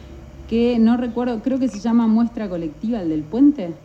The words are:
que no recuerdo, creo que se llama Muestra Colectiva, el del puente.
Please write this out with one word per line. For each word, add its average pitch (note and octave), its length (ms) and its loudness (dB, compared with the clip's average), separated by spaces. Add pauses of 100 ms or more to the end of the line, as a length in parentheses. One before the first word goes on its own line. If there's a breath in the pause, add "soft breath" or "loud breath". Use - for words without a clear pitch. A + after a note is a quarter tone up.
(460 loud breath)
que A#3 320 2
no A3+ 180 6
recuerdo, A#3 460 -4
creo C4 160 -2
que B3+ 100 0
se G#3 120 -6
llama A#3 260 2
Muestra A3 420 0
Colectiva, F3+ 540 -6
el E3 80 -2
del D#3 140 -2
puente. A3 600 2